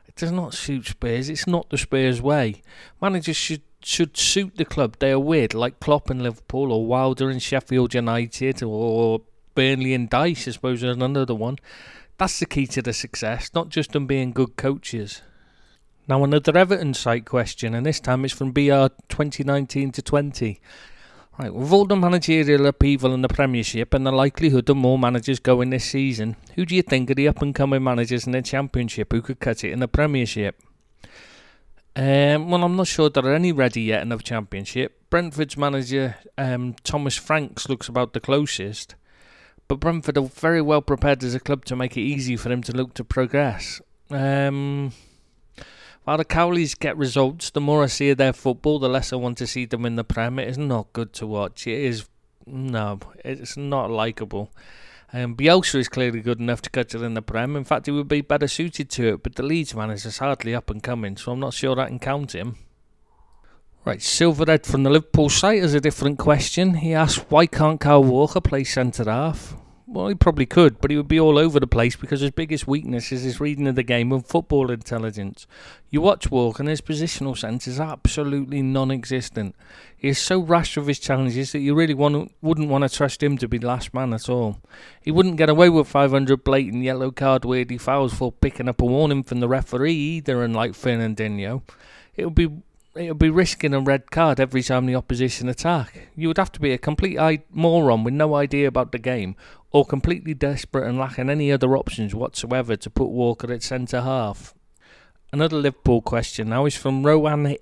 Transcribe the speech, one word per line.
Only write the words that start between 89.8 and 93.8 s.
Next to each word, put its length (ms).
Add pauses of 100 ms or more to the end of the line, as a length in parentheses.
either, 500
unlike 300
Fernandinho. 880 (540)
It 80
would 100
be 140 (480)
it 120
would 100
be 120
risking 440
a 60